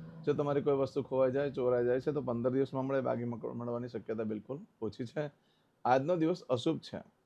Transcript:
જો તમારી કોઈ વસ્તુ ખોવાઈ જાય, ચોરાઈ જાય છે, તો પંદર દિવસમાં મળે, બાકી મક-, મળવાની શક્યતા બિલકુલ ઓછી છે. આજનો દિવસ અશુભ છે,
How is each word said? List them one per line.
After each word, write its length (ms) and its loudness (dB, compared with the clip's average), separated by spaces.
જો 80 2
તમારી 280 0
કોઈ 140 2
વસ્તુ 280 0
ખોવાઈ 280 2
જાય, 200 0
ચોરાઈ 340 2
જાય 160 2
છે, 120 0
તો 100 -2
પંદર 280 0
દિવસમાં 340 0
મળે, 160 0
બાકી 240 0
મક-, 300 -6
મળવાની 340 -4
શક્યતા 360 -4
બિલકુલ 340 -6
ઓછી 220 -4
છે. 260 -6
આજનો 320 4
દિવસ 260 0
અશુભ 360 0
છે, 240 -10